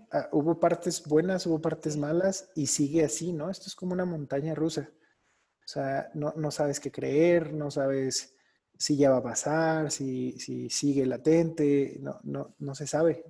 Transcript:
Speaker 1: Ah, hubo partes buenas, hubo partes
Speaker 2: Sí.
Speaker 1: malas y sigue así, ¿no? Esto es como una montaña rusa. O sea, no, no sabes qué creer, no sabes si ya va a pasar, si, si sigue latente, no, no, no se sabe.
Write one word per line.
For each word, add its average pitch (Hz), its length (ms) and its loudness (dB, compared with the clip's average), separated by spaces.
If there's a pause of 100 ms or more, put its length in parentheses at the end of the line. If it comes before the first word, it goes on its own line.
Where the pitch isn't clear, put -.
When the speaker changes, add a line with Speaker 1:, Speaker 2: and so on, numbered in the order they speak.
(120)
Speaker 1:
Ah, 151 220 -2
hubo 160 280 2
partes 170 460 0
buenas, 175 400 2
hubo 160 140 0
partes 160 340 -4
Speaker 2:
Sí. 147 60 -2
Speaker 1:
malas 175 540 0
y 147 120 -2
sigue 151 380 2
así, 160 280 -4
¿no? 160 180 -4
Esto - 160 -10
es - 80 -12
como 185 180 -6
una 180 120 0
montaña 156 500 -4
rusa. 156 360 -2 (760)
O - 40 -16
sea, 135 460 -4
no, 151 220 -4
no 151 140 -2
sabes 143 300 -2
qué 139 100 -6
creer, 151 640 2
no 147 160 -4
sabes 135 640 -2 (440)
si - 180 2
ya 139 140 8
va 131 80 6
a 120 40 -2
pasar, 156 680 0
si, 127 480 -4
si 123 280 -8
sigue 139 380 2
latente, 147 920 2
no, 139 240 -8
no, 139 340 -8
no 139 160 -8
se 143 120 -10
sabe. 160 420 2